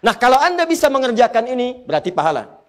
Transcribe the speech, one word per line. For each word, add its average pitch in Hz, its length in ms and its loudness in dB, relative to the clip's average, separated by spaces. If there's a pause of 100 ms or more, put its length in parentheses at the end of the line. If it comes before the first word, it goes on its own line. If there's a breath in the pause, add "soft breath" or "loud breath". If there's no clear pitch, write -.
Nah, 226 80 2
kalau 254 240 4
Anda 349 260 0
bisa 330 220 0
mengerjakan 240 640 0
ini, 247 320 -6
berarti 156 320 -4
pahala. 143 320 -2 (220)